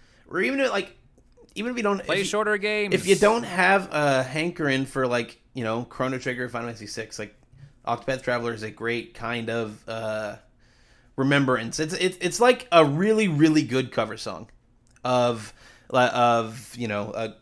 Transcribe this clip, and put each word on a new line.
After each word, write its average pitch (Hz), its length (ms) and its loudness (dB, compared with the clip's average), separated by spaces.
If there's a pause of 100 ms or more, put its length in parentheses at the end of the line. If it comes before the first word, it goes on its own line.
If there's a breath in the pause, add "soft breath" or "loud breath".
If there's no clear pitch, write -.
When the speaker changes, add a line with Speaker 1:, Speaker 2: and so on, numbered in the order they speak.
(300 soft breath)
Speaker 1:
or 175 120 -4
even 262 180 -2
if, 262 100 2
like, 202 280 -6 (580)
even 220 160 -6
if 247 60 -6
you 226 60 -4
don't, 202 200 0
Speaker 2:
Play - 120 -2
Speaker 1:
if 196 40 0
you, 196 60 -2
Speaker 2:
shorter 208 320 0
games. 208 360 -2
Speaker 1:
if 185 140 0
you 190 80 6
don't 214 280 4
have 185 480 2
a 143 320 2
hankering 143 640 -2
for, 131 220 -2
like, 120 320 -2 (140)
you 127 100 -6
know, 113 220 -2
Chrono 131 320 -4
Trigger, 123 320 -6
Final 117 180 -6
Fantasy 107 200 -12
six, - 320 -10
like, 107 160 -10 (500 loud breath)
Octopath 127 360 -4
Traveler 120 320 -2
is 107 100 -10
a 110 80 -8
great 113 420 -6
kind 117 360 -6
of, 113 380 -4
uh, 110 480 -6 (800 soft breath)
remembrance. 131 640 0
It's, 160 140 -2
it's, 185 280 -2
it's 180 180 -2
like 247 320 4
a 165 140 10
really, 202 420 2
really 156 360 4
good 127 280 -2
cover 107 240 -2
song 82 340 -10 (540)
of, 120 500 0 (360 loud breath)
of, 120 880 2
you 120 100 -4
know, 104 260 -4
a 110 280 -6